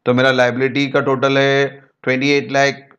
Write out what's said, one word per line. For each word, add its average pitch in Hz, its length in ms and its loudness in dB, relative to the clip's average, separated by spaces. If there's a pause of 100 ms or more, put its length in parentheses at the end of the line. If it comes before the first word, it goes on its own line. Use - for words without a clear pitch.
तो 123 80 0
मेरा 127 180 4
लायबिलिटी 127 560 0
का 139 140 0
टोटल 135 360 0
है 139 300 0 (360)
ट्वेंटी 131 280 -2
एट 143 200 -2
लाख 139 300 0 (180)